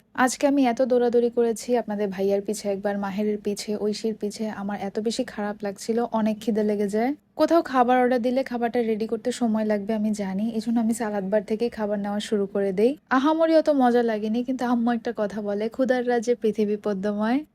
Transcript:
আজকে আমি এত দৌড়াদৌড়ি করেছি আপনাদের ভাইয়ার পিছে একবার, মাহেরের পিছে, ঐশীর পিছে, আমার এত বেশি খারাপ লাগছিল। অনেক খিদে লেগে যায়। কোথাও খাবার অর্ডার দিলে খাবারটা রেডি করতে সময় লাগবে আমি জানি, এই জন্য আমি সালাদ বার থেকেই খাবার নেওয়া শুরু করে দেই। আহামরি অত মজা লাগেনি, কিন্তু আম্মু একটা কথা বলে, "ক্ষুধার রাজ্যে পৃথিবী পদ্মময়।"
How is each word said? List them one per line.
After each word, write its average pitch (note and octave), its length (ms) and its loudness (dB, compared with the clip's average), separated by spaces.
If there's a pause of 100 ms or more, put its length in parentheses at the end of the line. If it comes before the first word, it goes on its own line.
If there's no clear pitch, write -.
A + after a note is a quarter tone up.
(140)
আজকে B3+ 320 2
আমি C#4 200 4
এত A#3 160 0
দৌড়াদৌড়ি A#3+ 480 2
করেছি A#3 460 0
আপনাদের G#3 320 -2
ভাইয়ার G3 320 0
পিছে G#3 280 -6
একবার, G3+ 300 -2
মাহেরের G3+ 400 -2
পিছে, G#3 380 -4
ঐশীর G#3+ 380 -2
পিছে, G#3+ 340 -6
আমার G3+ 320 -6
এত G3 200 -4
বেশি A#3 240 -2
খারাপ G#3 380 -6
লাগছিল। A3 500 -4
অনেক G#3+ 280 0
খিদে G#3+ 220 0
লেগে G#3 260 0
যায়। A3+ 260 0 (220)
কোথাও D#4 260 4
খাবার B3+ 360 4
অর্ডার B3 240 2
দিলে B3+ 200 0
খাবারটা A#3+ 400 -2
রেডি A3 240 -2
করতে A#3 260 -4
সময় A3 320 0
লাগবে G#3 300 0
আমি G#3+ 160 0
জানি, G3+ 400 -2
এই A3 100 -2
জন্য A#3 200 0
আমি A3+ 140 2
সালাদ G#3 360 -2
বার G#3+ 140 2
থেকেই A3+ 240 -2
খাবার G#3 300 -2
নেওয়া G3+ 220 -4
শুরু G3+ 260 0
করে G3 260 -2
দেই। A3+ 240 2 (140)
আহামরি D#4+ 460 4
অত D#4 140 4
মজা B3 320 4
লাগেনি, A3 420 -2
কিন্তু C4 200 -4
আম্মু A#3+ 260 2
একটা A#3 260 -2
কথা G#3 260 -4
বলে, G#3 260 -2
"ক্ষুধার B3 400 0
রাজ্যে A#3+ 260 2
পৃথিবী G#3+ 420 0
পদ্মময়।" G#3 640 -2 (140)